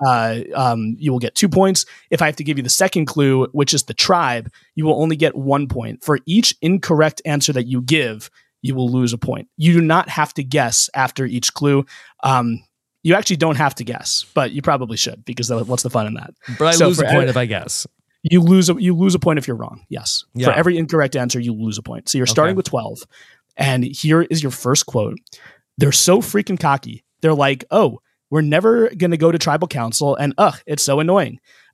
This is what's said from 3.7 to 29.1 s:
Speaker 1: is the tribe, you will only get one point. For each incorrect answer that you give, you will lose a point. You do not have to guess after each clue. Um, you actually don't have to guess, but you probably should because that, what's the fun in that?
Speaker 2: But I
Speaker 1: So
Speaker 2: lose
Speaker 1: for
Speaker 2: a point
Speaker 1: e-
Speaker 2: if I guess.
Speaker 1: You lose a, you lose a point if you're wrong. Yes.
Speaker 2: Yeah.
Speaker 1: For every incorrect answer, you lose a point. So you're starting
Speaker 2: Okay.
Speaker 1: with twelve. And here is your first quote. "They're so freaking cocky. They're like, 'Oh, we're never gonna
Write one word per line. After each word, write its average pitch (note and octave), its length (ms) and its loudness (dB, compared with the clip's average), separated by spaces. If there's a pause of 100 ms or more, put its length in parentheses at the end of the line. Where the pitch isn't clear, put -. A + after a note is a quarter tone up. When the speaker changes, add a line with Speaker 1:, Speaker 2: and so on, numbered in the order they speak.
Speaker 1:
is C3 120 0
the - 100 -10
tribe, C#3+ 560 0 (240)
you D#3 120 -4
will D#3 140 2
only D#3+ 160 0
get D3+ 200 0
one C#3 320 0
point. A2+ 340 -8
For D3 240 0
each G3+ 340 2
incorrect D#3 640 0
answer D3 280 -2
that B2+ 140 -2
you B2+ 160 -4
give, B2 480 -2 (320)
you C#3+ 120 -4
will B2+ 160 0
lose B2 220 0
a A#2+ 60 -6
point. A#2 380 -6
You E3 180 4
do E3+ 60 4
not E3 280 2
have - 260 -2
to D3 80 -6
guess C3 520 0
after C3 300 -2
each A#2+ 300 -4
clue. C#3+ 300 2 (380)
Um, A#2+ 420 0 (380)
you E3 120 4
actually G3 220 0
don't D#3 200 0
have C#3+ 200 0
to A#2 80 -10
guess, - 500 -6
but C3+ 180 0
you C#3+ 100 -8
probably B2+ 360 -2
should - 260 -6
because B2 240 -8
that, A2+ 180 -2
what's B2 160 -4
the B2+ 80 -4
fun A2 160 -2
in A2 80 -6
that? A#2 180 -14 (260)
Speaker 2:
But D#3 100 2
I E3 40 4
Speaker 1:
So E3+ 160 4
Speaker 2:
lose E3+ 100 2
Speaker 1:
for D3 60 2
Speaker 2:
a - 60 0
point C3+ 180 4
Speaker 1:
e- - 20 0
Speaker 2:
if B2 60 0
I B2 100 0
guess. - 400 -6 (360)
Speaker 1:
You E3+ 200 4
lose F3+ 260 6
a, F3 100 2
you F3+ 160 2
lose F3+ 200 2
a F3 40 2
point D3+ 200 0
if B2+ 100 -6
you're A#2+ 80 -4
wrong. - 320 -12
Yes. - 360 -8 (100)
Speaker 2:
Yeah. B2 140 0
Speaker 1:
For C3+ 40 4
every E3+ 240 2
incorrect D3+ 400 0
answer, B2 240 -2
you A#2+ 140 -4
lose A2 240 -6
a A2+ 40 -12
point. - 280 -10
So C#3 80 0
you're B2+ 80 0
starting D#3 260 2
Speaker 2:
Okay. F#3+ 60 -4
Speaker 1:
with F3+ 80 -2
twelve. A2+ 320 -6 (580)
And B2+ 280 0
here D3+ 380 2
is D#3+ 200 -4
your C3 100 -4
first B2+ 320 0
quote. A2 340 -4 (600)
"They're C#3 140 4
so F#3 280 4
freaking G3+ 400 -4
cocky. C3+ 440 -2 (180)
They're D#3+ 100 4
like, C#3 380 0
'Oh, D#3+ 300 2 (280)
we're D#3 140 0
never G#3+ 480 2
gonna E3+ 260 0